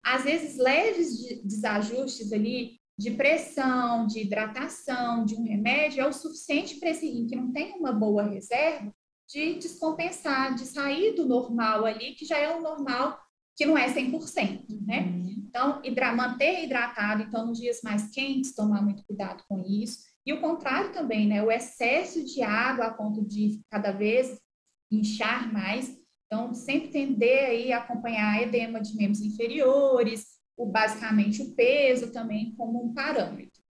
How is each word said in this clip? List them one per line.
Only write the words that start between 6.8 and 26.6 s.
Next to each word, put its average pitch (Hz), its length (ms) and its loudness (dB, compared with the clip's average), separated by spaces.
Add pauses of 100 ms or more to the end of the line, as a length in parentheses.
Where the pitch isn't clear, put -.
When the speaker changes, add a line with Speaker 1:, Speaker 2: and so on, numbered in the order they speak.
Speaker 1:
pra 339 80 0
esse 320 180 -2
rim 240 200 -2
que 240 100 -4
não 254 160 -2
tem 349 220 -4
uma 302 180 -2
boa 208 300 4
reserva 208 680 -2 (380)
de 311 280 -2
descompensar, 311 1000 -2
de 233 100 -6
sair 302 500 0
do 311 120 0
normal 233 580 2
ali, 226 300 -2
que 311 100 -14
já 302 140 0
é 311 180 0
um 330 60 -6
normal 285 580 -2 (340)
que 294 120 0
não 311 100 6
é 254 140 4
cem 262 200 0
por 320 160 -4
cento, 208 600 -4
né? 226 160 0
Speaker 2:
Uhum. 180 300 -2 (140)
Speaker 1:
Então, 277 380 0
hidra-, 247 320 0
manter 277 480 2
hidratado, 226 580 0
então, 226 240 -4
nos 233 120 -2
dias 240 260 -4
mais 208 260 -2
quentes, 269 440 -2
tomar 208 260 2
muito 202 240 0
cuidado 196 420 -8
com 190 140 -4
isso. 202 380 -2 (260)
E 285 80 -2
o 302 80 -4
contrário 320 520 0
também, 226 340 0
né? 208 160 2
O 220 80 4
excesso 262 760 0
de - 160 -6
água 233 460 0
a 220 80 -4
ponto 214 280 -2
de 208 380 0 (100)
cada 202 220 -2
vez 233 460 2 (520)
inchar 220 600 0
mais. 208 420 -2 (320)
Então, 226 280 -4
sempre - 340 -2